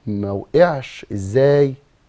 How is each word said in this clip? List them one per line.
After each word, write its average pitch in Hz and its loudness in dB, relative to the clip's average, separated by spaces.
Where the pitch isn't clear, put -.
ما 101 -4
وقعش، 143 0
ازاي، 131 2